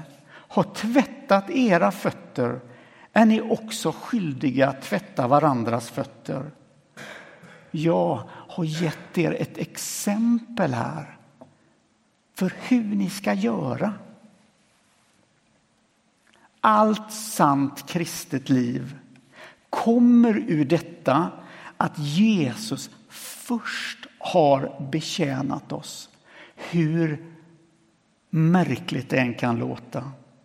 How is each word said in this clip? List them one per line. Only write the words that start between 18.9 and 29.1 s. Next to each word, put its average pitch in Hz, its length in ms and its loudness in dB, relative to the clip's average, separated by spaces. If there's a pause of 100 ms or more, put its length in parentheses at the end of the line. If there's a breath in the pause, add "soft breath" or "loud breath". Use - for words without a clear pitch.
kommer 240 680 6
ur 151 280 2
detta 156 680 0 (460 loud breath)
att - 220 -2
Jesus 147 880 0 (200)
först - 1000 -8 (120)
har 143 720 0
betjänat 143 800 -4
oss. - 380 -12 (460 loud breath)
Hur 160 800 -2 (960)
märkligt 160 800 0
det 135 100 2